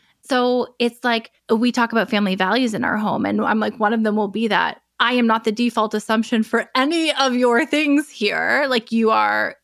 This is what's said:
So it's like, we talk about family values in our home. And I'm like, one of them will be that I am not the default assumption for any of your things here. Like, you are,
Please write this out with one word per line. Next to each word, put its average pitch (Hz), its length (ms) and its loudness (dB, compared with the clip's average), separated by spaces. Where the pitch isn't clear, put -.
So 247 580 -2
it's 240 260 -2
like, 226 260 -2
we 233 220 2
talk 233 220 0
about 214 160 0
family 202 260 0
values 208 380 0
in 202 100 -4
our 180 140 0
home. 214 280 -2
And 208 140 0
I'm 214 220 0
like, 214 180 -4
one 214 140 2
of 226 100 0
them 214 140 0
will 208 100 0
be 214 220 -4
that 170 320 -2
I 233 140 2
am 247 140 2
not 226 160 0
the 220 80 -2
default 226 420 -2
assumption 220 480 -2
for 220 340 -2
any 302 380 0
of 269 220 0
your 247 320 2
things 294 420 0
here. 202 580 -2
Like, 240 240 -2
you 226 200 2
are, 214 520 0